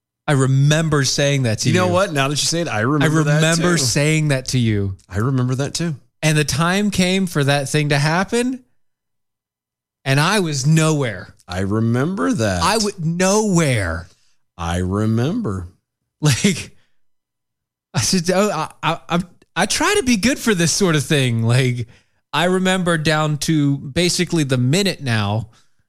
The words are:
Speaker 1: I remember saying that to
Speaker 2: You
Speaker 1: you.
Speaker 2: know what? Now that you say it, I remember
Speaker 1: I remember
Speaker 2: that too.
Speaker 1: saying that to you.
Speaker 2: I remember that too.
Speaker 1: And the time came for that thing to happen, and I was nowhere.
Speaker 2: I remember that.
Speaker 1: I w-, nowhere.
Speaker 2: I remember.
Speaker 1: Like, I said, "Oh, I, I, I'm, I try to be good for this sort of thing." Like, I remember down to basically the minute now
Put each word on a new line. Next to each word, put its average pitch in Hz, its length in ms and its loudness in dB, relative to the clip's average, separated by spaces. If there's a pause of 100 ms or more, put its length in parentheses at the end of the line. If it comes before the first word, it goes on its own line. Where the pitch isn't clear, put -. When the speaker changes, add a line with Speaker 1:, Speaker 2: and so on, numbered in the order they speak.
(280)
Speaker 1:
I 151 60 2
remember 143 720 2
saying 143 380 0
that 110 160 -2
to 131 100 -2
Speaker 2:
You 165 60 2
Speaker 1:
you. 180 60 2
Speaker 2:
know 185 60 2
what? 180 240 0
Now 139 180 -2
that 147 120 -4
you - 60 -2
say 165 140 -2
it, 165 60 -4
I 113 140 -4
remember 147 240 0
Speaker 1:
I 156 120 2 (180)
remember 160 340 2
Speaker 2:
that 170 80 2
too. - 0 -
Speaker 1:
saying 151 520 0
that 131 200 -2
to 131 100 0
you. 101 380 0 (100)
Speaker 2:
I 92 120 -8
remember 127 360 0
that 135 200 -4
too. 165 200 -4 (260)
Speaker 1:
And 156 160 0
the 151 80 2
time 180 460 0
came 185 360 0
for 151 160 -2
that 143 260 0
thing 151 200 0
to 143 100 2
happen, 196 640 -2 (1400)
and 135 160 0
I 190 220 2
was 143 240 0
nowhere. 151 640 0 (180)
Speaker 2:
I 90 120 -6
remember 120 720 0
that. 104 300 0
Speaker 1:
I 190 160 2
w-, 208 200 -4
nowhere. 165 1080 0 (500)
Speaker 2:
I 85 200 -4
remember. 110 880 -2 (540)
Speaker 1:
Like, 151 540 0 (1160)
I 156 80 -2
said, 185 320 0
"Oh, 202 160 2
I, 156 220 -6 (100)
I, - 180 -2 (100)
I'm, 175 180 -2 (280)
I 175 120 0
try 349 280 0
to 403 80 0
be 247 140 2
good 233 220 0
for 220 160 0
this 170 160 0
sort 175 240 2
of 143 80 0
thing." 123 400 0
Like, 120 440 0 (440)
I 151 140 0
remember 185 520 2
down 151 420 0
to 143 380 0
basically 165 680 -2
the 131 120 0
minute 151 460 0
now 110 460 -2 (400)